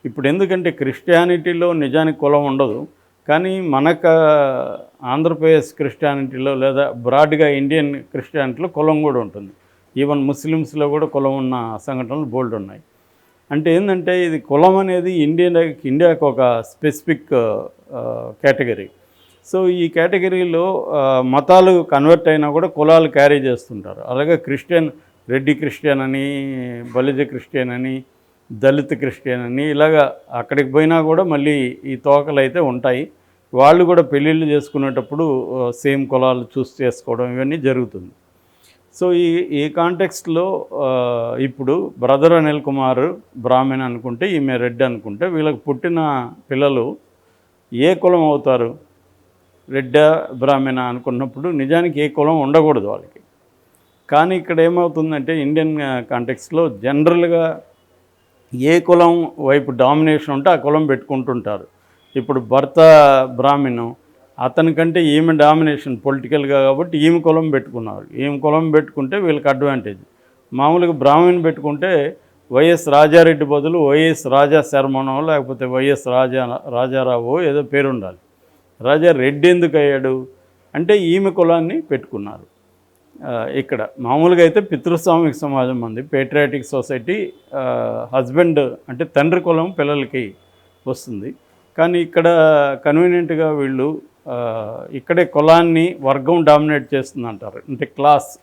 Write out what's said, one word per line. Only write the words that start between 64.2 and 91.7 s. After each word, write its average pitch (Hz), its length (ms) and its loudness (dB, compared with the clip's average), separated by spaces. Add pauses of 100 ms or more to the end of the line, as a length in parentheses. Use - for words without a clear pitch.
అతనికంటే 165 680 0
ఈమె 156 320 2
డామినేషన్ 147 680 2
పొలిటికల్గా 139 560 0
కాబట్టి 151 360 0
ఈమె 165 220 4
కులం 160 300 2
పెట్టుకున్నారు. 113 640 -6
ఈమె 139 240 -6
కులం 156 320 0
పెట్టుకుంటే 147 460 -2
వీళ్ళకి 151 320 -2
అడ్వాంటేజ్. 131 500 -4 (540)
మామూలుగా 165 380 2
బ్రాహ్మణ్ 160 520 4
పెట్టుకుంటే 151 720 -2 (340)
వైఎస్ 160 360 2
రాజారెడ్డి 151 580 6
బదులు 147 320 0
వైఎస్ 151 500 2
రాజా 143 340 4
శర్మనో 135 600 -2
లేకపోతే 135 440 -4
వైఎస్ 131 420 -2
రాజా, 127 520 0 (100)
రాజారావు 127 720 -2
ఏదో 147 200 0
పేరు 139 260 -2
ఉండాలి. 98 300 -8 (640)
రాజా 156 300 4
రెడ్డి 143 360 2
ఎందుకు 170 300 4
అయ్యాడు 135 500 0 (480)
అంటే 175 220 2
ఈమె 190 320 0
కులాన్ని 170 520 0
పెట్టుకున్నారు. 110 640 -10 (800)
ఆ, 120 200 -6
ఇక్కడ 135 420 -6 (120)
మామూలుగా 160 420 2
అయితే 165 180 4
పితృస్వామిక 165 720 0
సమాజం 131 480 -4
ఉంది, 113 200 -10
పేట్రియాటిక్ 143 640 -2
సొసైటీ. 143 680 -6 (220)
ఆ, 135 60 -6 (540)
హస్బెండ్ 147 440 0 (300)
అంటే 127 140 -8
తండ్రి 165 380 0
కులం 170 300 -2
పిల్లలకి 139 600 -4 (540)
వస్తుంది. 120 480 -12 (420)